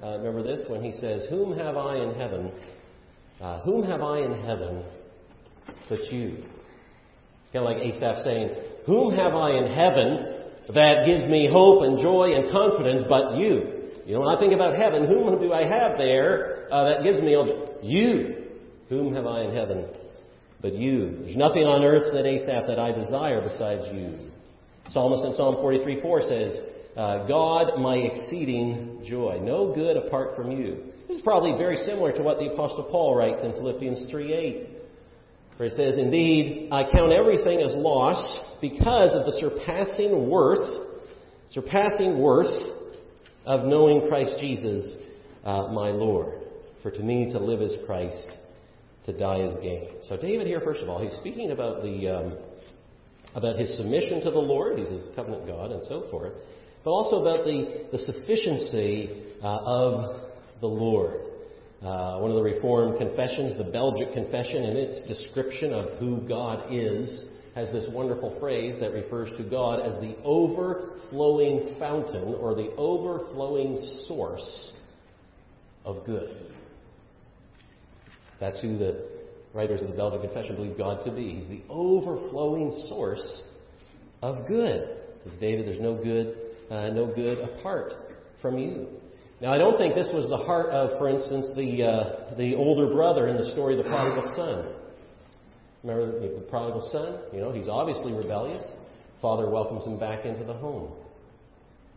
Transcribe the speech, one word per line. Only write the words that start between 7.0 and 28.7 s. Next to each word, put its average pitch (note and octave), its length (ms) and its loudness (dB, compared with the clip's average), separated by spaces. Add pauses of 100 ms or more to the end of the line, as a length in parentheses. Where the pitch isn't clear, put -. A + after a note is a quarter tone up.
Kinda B2 140 0
like A2+ 120 0
Asaph A#2 440 -2
saying, A2+ 280 0 (340)
"Whom A3 300 4
have F3+ 200 2
I D#3 180 2
in B2+ 200 2
heaven D3 640 4 (340)
that D3+ 380 8
gives E3 180 6
me D3+ 220 6
hope F#3 360 12
and C3+ 160 4
joy F3+ 360 6
and C3+ 160 2
confidence D3+ 580 4
but C3 280 4
you?" F3+ 360 2 (320)
You G2 100 -4
know, B2 60 2
when C#3 80 2
I E3+ 100 4
think G3+ 140 6
about F3+ 240 4
heaven, D#3 300 4
whom G#3+ 340 6
do F3 140 2
I D#3+ 100 4
have - 320 2
there, C#3 760 2
uh, C#3 140 4
that D3 180 4
gives F3+ 200 4
me D3+ 100 4
hope? - 500 2
You. F#3+ 600 2 (460)
"Whom C3+ 240 0
have A#2+ 120 -2
I A#2 140 -2
in G#2 140 -2
heaven G2 320 -2 (720)
but G2 140 -2
you? A2 480 0
There's F#2 140 -6
nothing D3+ 280 6
on C#3+ 180 6
earth," D3 300 6
said C3+ 140 2
Asaph, C3 400 0
"that A#2 120 -2
I A#2 140 2
desire A#2+ 480 0
besides G#2 540 -4
you." F2 320 -10 (640)
Psalmist C3 360 2
in B2 100 -2
Psalm C3+ 220 2
forty-three C3+ 440 2
four E3 200 2
says, A2+ 400 -2 (360)
uh, G#2 220 0 (100)
"God, D#3+ 500 4
my B2+ 180 2
exceeding A#2+ 1080 -2